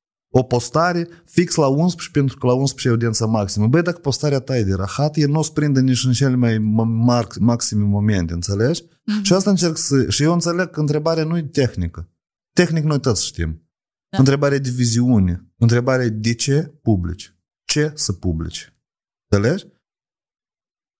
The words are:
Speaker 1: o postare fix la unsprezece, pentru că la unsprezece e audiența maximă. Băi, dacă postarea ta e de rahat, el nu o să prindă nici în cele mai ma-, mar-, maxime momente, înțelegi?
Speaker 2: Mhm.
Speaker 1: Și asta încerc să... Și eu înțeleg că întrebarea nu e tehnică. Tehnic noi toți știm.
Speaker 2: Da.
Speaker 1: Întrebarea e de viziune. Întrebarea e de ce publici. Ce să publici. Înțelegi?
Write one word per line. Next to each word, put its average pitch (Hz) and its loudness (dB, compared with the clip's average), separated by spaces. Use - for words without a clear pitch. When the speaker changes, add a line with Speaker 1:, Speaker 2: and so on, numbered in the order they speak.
Speaker 1:
o 131 4
postare 170 0
fix 180 0
la 147 2
unsprezece, 165 0
pentru 135 0
că - -4
la 123 4
unsprezece 135 -2
e 120 2
audiența 113 0
maximă. 107 0
Băi, 156 2
dacă 170 -4
postarea 143 -2
ta 127 -4
e 113 2
de 95 0
rahat, 135 -2
el 147 2
nu 151 0
o - 0
să 156 -2
prindă 147 0
nici 127 2
în 127 2
cele 127 2
mai 117 2
ma-, 107 2
mar-, 120 2
maxime 113 0
momente, 101 0
înțelegi? 101 -2
Speaker 2:
Mhm. 208 -2
Speaker 1:
Și 196 2
asta 196 2
încerc 170 0
să... 131 0
Și 139 0
eu 165 2
înțeleg 170 -2
că - -10
întrebarea 151 0
nu 160 -2
e 165 -4
tehnică. 95 -4
Tehnic 165 0
noi 147 0
toți 123 -2
știm. 80 -8
Speaker 2:
Da. - -10
Speaker 1:
Întrebarea 139 2
e - 0
de 131 -6
viziune. 120 0
Întrebarea 123 2
e 117 0
de 110 -2
ce 139 0
publici. 87 -2
Ce 151 -2
să - -4
publici. 82 -6
Înțelegi? 117 0